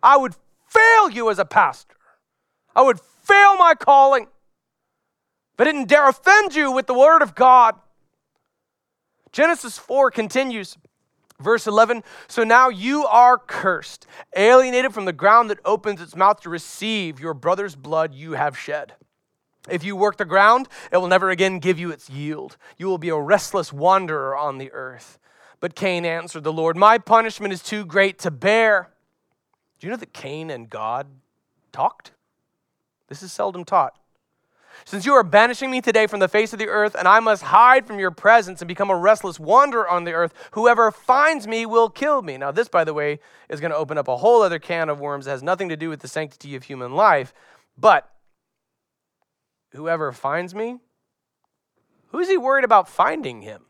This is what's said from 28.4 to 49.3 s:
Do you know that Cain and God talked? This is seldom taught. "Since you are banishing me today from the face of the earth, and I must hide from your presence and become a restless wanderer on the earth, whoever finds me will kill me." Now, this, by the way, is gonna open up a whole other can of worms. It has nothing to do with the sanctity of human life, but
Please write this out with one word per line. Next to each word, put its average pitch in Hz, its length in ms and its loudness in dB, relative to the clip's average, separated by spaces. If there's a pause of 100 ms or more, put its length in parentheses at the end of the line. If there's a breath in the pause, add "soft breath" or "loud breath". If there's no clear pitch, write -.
Do - 60 -18
you 190 60 -10
know 247 60 -10
that - 160 -20
Cain 156 360 -14
and 117 200 -14
God 117 380 -10 (640)
talked? - 400 -6 (960)
This - 140 -20
is 185 100 -20
seldom 185 320 -10
taught. 156 320 -2 (880 soft breath)
"Since 190 220 -12
you 277 80 0
are 247 100 6
banishing 226 460 2
me 254 100 -4
today 220 280 0
from 208 140 -4
the 185 60 0
face 214 260 -2
of 208 60 -16
the 214 80 -6
earth, 208 280 -2
and 180 120 0
I 208 120 8
must 220 240 -2
hide 247 420 4
from 208 140 -12
your 190 100 -2
presence 190 520 0
and 170 60 -14
become 190 220 -6
a 190 60 0
restless 185 440 -2
wanderer 226 480 0
on 175 180 -4
the 170 80 -10
earth, 165 200 -4 (200 loud breath)
whoever 226 360 2
finds 277 560 -2
me 226 220 -6
will 226 220 0
kill 277 340 -4
me." 135 120 -12
Now, 139 140 -10
this, 208 180 -4
by 170 160 0
the 156 120 -6
way, 147 240 -6 (280 soft breath)
is 143 140 -14
gonna 160 140 -6
open 151 240 -6
up 135 80 -6
a 127 100 -4
whole 220 240 4
other 175 160 0
can 165 320 -6
of 147 100 -6
worms. 143 280 -10
It - 20 -14
has 135 140 -10
nothing 180 260 -4
to 160 80 -10
do 160 100 -10
with 156 120 -12
the - 80 -20
sanctity 147 480 -12
of 127 80 -16
human 127 320 -14
life, 165 360 2 (460 soft breath)
but 151 300 2 (1700)